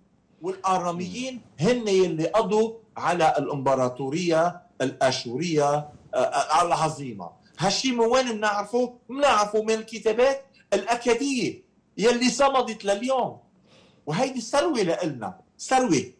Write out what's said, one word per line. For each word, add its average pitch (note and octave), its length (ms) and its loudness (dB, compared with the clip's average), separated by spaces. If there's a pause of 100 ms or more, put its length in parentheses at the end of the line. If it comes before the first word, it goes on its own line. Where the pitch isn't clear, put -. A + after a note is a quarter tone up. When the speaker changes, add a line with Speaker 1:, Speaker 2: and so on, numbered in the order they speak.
(420)
Speaker 1:
والآراميين F#3 920 -4
Speaker 2:
مم. G3 340 -6
Speaker 1:
هن A#3+ 200 0
اللي F3 400 2
قضوا G#3+ 460 0 (240)
على D#3 400 2
الإمبراطورية C#3 1200 0 (200)
الآشورية، C3+ 840 -2
آه، - 520 -4
آه، C#3+ 500 2
العظيمة. C#3+ 640 -4 (300)
هالشي G3 320 0
من A#3+ 80 0
وين A#3+ 360 2
منعرفه؟ G#3+ 580 -2 (160)
منعرفه A3 540 2
من A3 100 0
الكتابات A3 720 0 (280)
الأكادية A#3 880 0 (340)
يلي A#3+ 320 4
صمدت B3+ 560 2
لليوم. A3 520 0 (680)
وهيدي B3+ 340 -2
الثروة D4 420 0
لإلنا، D3+ 540 -4 (240)
ثروة، B3 440 2 (160)